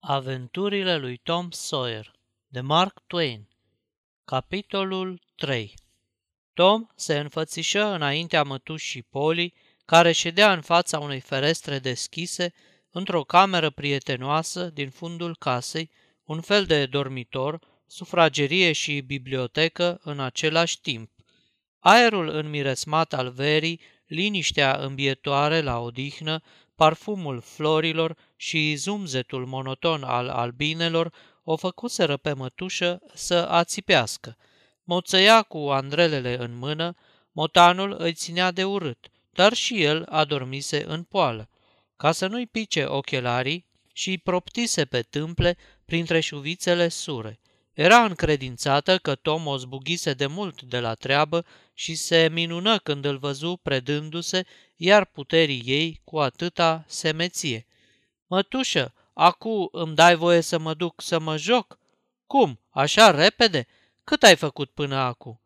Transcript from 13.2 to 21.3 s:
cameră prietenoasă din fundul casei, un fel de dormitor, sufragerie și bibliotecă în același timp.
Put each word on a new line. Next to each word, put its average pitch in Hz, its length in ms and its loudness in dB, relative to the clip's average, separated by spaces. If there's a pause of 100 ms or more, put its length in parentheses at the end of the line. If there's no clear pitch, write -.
cameră 180 460 4
prietenoasă 143 920 -4 (100)
din 143 160 -8
fundul 170 460 -10
casei, 139 540 -6 (340)
un 160 180 -10
fel 202 240 0
de 151 200 2
dormitor, 135 720 -6 (280)
sufragerie 165 840 2
și 147 280 -4
bibliotecă 135 1040 -4
în 147 160 -10
același 156 640 -2
timp. 113 280 -8 (680)